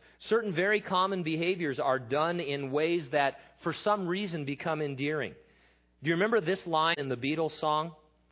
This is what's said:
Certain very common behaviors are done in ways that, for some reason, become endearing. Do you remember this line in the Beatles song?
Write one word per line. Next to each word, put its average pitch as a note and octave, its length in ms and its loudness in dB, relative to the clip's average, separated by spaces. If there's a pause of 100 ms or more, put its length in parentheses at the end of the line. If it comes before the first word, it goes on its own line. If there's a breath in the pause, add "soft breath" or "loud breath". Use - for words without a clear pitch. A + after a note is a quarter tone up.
(180 loud breath)
Certain G#3+ 360 0
very G3 280 2
common F#3 400 0
behaviors D#3+ 580 0
are C3 180 2
done D3+ 420 0
in C#3+ 320 -2
ways D#3+ 400 2
that, C#3 260 2 (240 loud breath)
for E3 100 -2
some G#3 340 0
reason, E3+ 380 -2
become D3+ 380 -4
endearing. C#3 500 -2 (680 soft breath)
Do C#3+ 80 0
you E3+ 40 4
remember G#3+ 280 2
this F#3 240 -2
line D#3+ 320 2
in C#3 100 -4
the B2+ 80 -2
Beatles D3+ 420 -2
song? D#3 360 -2 (380)